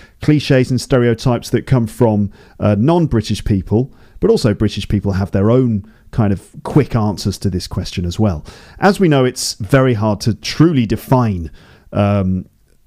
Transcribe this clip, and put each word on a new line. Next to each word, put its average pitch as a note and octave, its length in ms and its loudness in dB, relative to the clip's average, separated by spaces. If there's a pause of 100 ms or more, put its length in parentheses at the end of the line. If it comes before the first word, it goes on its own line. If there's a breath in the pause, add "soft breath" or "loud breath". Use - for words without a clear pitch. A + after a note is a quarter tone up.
(220 loud breath)
cliches C3+ 500 2
and B2 80 0
stereotypes A#2+ 720 0
that - 180 -2
come A#2+ 200 2
from, G#2+ 440 0 (260 soft breath)
uh, G#2 220 2
non-British C3+ 640 0
people, G#2+ 500 -2 (280 soft breath)
but G3 100 4
also B2+ 220 2
British G#2 340 -4
people G2+ 240 -2
have F#2+ 200 -4
their G#2 200 2
own A#2+ 320 2 (280 soft breath)
kind G#2 200 0
of - 200 -6 (120)
quick - 320 0
answers G#2+ 440 -2
to G2+ 100 -4
this F2+ 180 -6
question - 380 -8
as F2 120 -6
well. F#2+ 280 -2 (340 loud breath)
As G3 220 2
we F3+ 80 4
know, C3+ 160 4
it's - 300 -4
very C3 400 2
hard G#2+ 260 -2
to A2 120 0
truly D3 520 0
define, G#2+ 640 -2 (400 soft breath)
um, G2 540 0 (420)